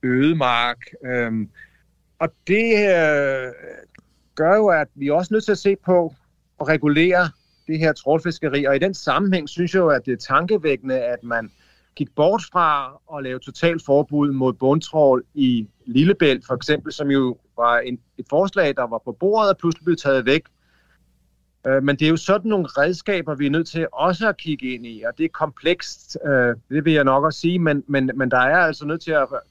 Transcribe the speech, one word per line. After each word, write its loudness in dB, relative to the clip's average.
ødemark. 0
Øhm, -4
og -4
det, 2
øh, 0
gør 4
jo, 4
at 4
vi -6
er 0
også 0
nødt 0
til 0
at 0
se 2
på 2
at -6
regulere 2
det -4
her 2
trawlfiskeri, -2
og 2
i 0
den 0
sammenhæng -2
synes -4
jeg 2
jo, 4
at 0
det -2
er -4
tankevækkende, -2
at -4
man -6
gik -4
bort 2
fra 0
at -8
lave -8
totalforbud 0
mod 0
bundtrawl 2
i 0
Lillebælt, 2
for -4
eksempel, -2
som -4
jo 0
var 2
en, -6
et -12
forslag, 0
der -2
var -8
på -8
bordet 0
og 0
pludselig -4
blev 0
taget 0
væk. 2
Øh, 2
men 0
det 0
er 4
jo 2
sådan -2
nogle 0
redskaber, -4
vi -2
er 0
nødt 0
til -6
også -2
at -4
kigge -8
ind -12
i, -14
og -8
det -4
er -2
komplekst, -6
øh, 2
det -2
vil 2
jeg 4
nok 2
også -2
sige, 0
men, 0
men, 0
men -2
der 2
er 2
altså 0
nødt -6
til -6
at 2